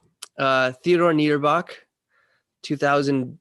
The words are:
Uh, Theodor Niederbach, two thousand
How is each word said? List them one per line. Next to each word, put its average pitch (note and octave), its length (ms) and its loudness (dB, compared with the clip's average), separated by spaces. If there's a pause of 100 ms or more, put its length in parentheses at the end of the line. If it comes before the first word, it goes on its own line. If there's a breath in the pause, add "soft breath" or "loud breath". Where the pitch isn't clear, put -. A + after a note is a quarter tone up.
(400 soft breath)
Uh, C3 320 0
Theodor E3+ 420 2
Niederbach, D3+ 580 0 (920)
two D3 160 -6
thousand C#3 640 -2